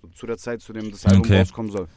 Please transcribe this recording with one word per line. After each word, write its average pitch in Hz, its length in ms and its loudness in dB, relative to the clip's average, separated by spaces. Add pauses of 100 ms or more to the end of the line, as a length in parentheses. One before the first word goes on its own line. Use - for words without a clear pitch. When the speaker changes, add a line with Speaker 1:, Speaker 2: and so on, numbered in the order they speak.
Speaker 1:
so 82 80 -20
zu - 180 -18
der 113 100 -8
Zeit, 120 240 -10
zu - 120 -20
dem 107 180 -10
das - 140 -8
Album 98 160 6
Speaker 2:
Okay. 95 180 4
Speaker 1:
rauskommen 101 320 -2
soll. 95 260 -6